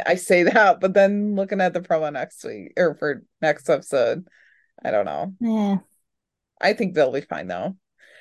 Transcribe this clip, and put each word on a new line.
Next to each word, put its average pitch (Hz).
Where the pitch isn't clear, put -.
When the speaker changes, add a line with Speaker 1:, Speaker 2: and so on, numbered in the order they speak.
Speaker 1:
I 180
say 180
<laughs> 170
that, 196
but 190
then 202
looking 196
at 180
the 180
promo 156
next 139
week, 110
or 170
for 147
next 151
episode, 143
I -
don't 202
know. 185
Speaker 2:
Yeah. 214
Speaker 1:
I -
think 185
they'll 135
be 139
fine, 85
though. 110